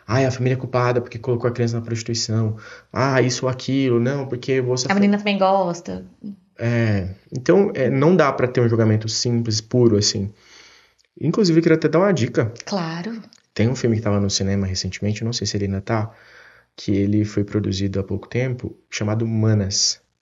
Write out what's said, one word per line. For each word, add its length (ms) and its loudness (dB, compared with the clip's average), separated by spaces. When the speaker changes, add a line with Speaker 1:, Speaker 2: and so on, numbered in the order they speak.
Speaker 1:
"Ai, 200 2
a 60 2
família 240 0
é 20 0
culpada 420 0
porque 180 -6
colocou 320 -2
a 40 -2
criança 260 -2
na 60 -8
prostituição. 720 -2
Ah, 300 2
isso 240 0
ou 40 0
aquilo. 480 0
Não, 300 -2
porque 320 -2
você 280 -2
Speaker 2:
A 20 0
Speaker 1:
foi" 100 2
Speaker 2:
menina 180 4
também 200 0
gosta. 680 0
Speaker 1:
É, 520 0
então, 420 2
é, 160 0
não 260 4
dá 160 4
pra 160 0
ter 140 0
um 80 4
julgamento 400 2
simples, 520 -2
puro, 360 4
assim. 340 -2
Inclusive, 400 2
eu 40 6
queria 140 4
até 100 0
dar 120 2
uma 120 4
dica. 400 0
Speaker 2:
Claro. 560 -8
Speaker 1:
Tem 160 2
um 60 -2
filme 200 0
que 60 -2
tava 180 0
no 100 0
cinema 360 0
recentemente, 560 -4
eu 40 -4
não 80 -4
sei 120 -6
se 120 -4
ele 80 -2
ainda 160 -4
tá, 300 -2
que 160 -4
ele 320 2
foi 200 -2
produzido 560 -2
há 40 -2
pouco 240 -8
tempo, 480 -6
chamado 380 -2
Manas, 760 0